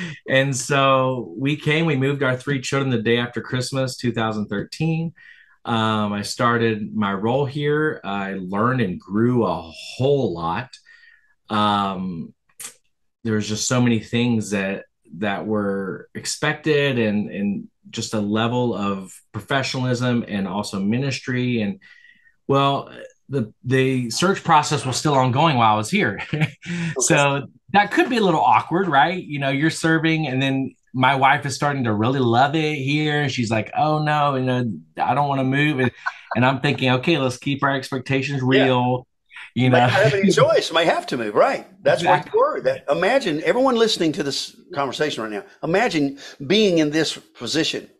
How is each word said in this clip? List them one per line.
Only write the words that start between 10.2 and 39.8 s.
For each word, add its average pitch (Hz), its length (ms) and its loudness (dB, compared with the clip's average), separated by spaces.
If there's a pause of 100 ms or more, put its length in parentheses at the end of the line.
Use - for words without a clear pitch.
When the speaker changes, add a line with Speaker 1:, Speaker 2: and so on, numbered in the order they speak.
Speaker 1:
lot. 85 360 -4 (800)
Um, 98 840 -2 (880)
there 113 120 0
was 104 120 -2
just 107 200 -4
so 127 140 2
many 120 180 2
things 113 520 -2
that, 98 340 -4 (320)
that 95 280 -4
were 98 720 -4
expected 147 840 -2
and, 104 300 0
and 101 380 -4 (220)
just - 240 -8
a 110 80 -2
level 117 540 0
of 98 360 -6 (200)
professionalism 127 960 -2
and 98 200 -4
also 101 320 -4
ministry. 123 840 -2
And, 101 180 -4 (680)
well, 139 420 0 (380)
the, 120 260 -4 (100)
the 131 460 2
search 185 340 0
process 151 420 2
was 127 120 -4
still 151 180 0
ongoing 131 420 4
while 113 160 4
I 107 40 2
was 107 120 -4
here. 135 380 0
<laughs> - 60 -6
Speaker 2:
Okay. 151 200 -2 (460)
Speaker 1:
So 139 480 2 (260)
that 202 180 4
could 311 180 2
be 247 80 0
a 220 40 2
little 170 200 2
awkward, 123 460 2
right? 160 360 2
You 147 160 -8
know, 139 100 -2
you're 143 200 0
serving 160 580 0
and 131 140 0
then 135 320 -2 (200)
my 131 220 2
wife 135 300 4
is 135 100 -4
starting 139 300 -2
to 113 80 2
really 117 260 0
love 131 360 4
it 151 200 0
here. 147 460 0
And 143 100 0
she's 117 200 -2
like, 110 260 -2
"Oh 151 240 2
no, 151 340 0
you 131 80 -2
know, 123 280 0 (260)
I 135 160 0
don't 143 160 0
wanna 135 140 0
move." 139 360 2
And, 127 120 2 (440)
and - 80 2
I'm 131 180 2
thinking, 135 280 0
"Okay, 127 300 2
let's 127 180 -2
keep 139 260 -4
our 139 120 0
expectations 135 680 -4
Speaker 2:
Yeah. 131 240 4
Speaker 1:
real." 127 420 0 (460)
You 127 160 2
Speaker 2:
May 123 80 6
Speaker 1:
know? 123 80 6